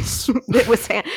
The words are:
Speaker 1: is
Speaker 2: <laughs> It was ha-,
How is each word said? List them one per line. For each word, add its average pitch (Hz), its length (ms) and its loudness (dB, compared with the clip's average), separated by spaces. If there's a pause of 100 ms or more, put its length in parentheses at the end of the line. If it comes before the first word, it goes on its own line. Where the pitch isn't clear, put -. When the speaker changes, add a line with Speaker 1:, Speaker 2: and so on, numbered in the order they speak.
Speaker 1:
is - 300 -4 (100)
Speaker 2:
<laughs> - 80 -16
It 233 220 4
was - 180 2
ha-, 208 160 -2 (140)